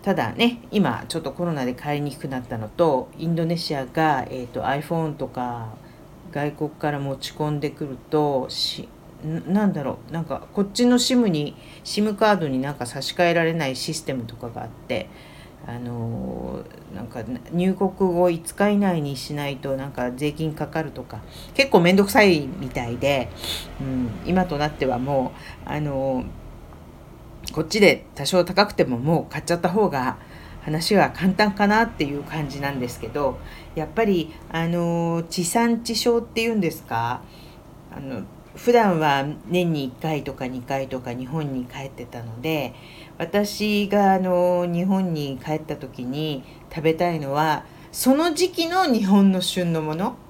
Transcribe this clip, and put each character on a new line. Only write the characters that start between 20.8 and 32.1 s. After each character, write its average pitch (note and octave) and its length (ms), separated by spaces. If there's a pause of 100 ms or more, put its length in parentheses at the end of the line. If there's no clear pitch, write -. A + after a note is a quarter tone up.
る C#3+ 100
と B2+ 120
か、 A2+ 160 (340)
結 C4+ 180
構 F#3+ 100
め F3 100
ん G3 60
ど G3+ 80
く G3 60
さ G#3+ 120
い D#3 240
み C3+ 220
た B2+ 180
い A#2 100
で、 C3+ 300 (540)
う - 20
ん、 B2+ 260 (160)
今 F3+ 200
と D#3+ 120
な D3+ 100
っ D3+ 40
て D3 140
は B2 120
も C3 360 (340)
う、 - 20
あ D3 120
の C3+ 420
ー、 - 20 (1300)
こ D#3 80
っ D#3+ 60
ち G#3+ 120
で F3 340
多 C#3+ 140
少 F3+ 180
高 G3 220
く - 60
て - 120
も B2 140
も C#3+ 280
う - 40
買 D3 100
っ - 20
ち F3 80
ゃ F3 40
っ E3+ 60
た E3+ 80
方 G3 200
が B2+ 280 (440)
話 E3 340
は D3 140
簡 F3+ 240
単 G#3 200
か G3+ 120
な G#3+ 180
っ A3+ 60
て - 140
い C#3+ 160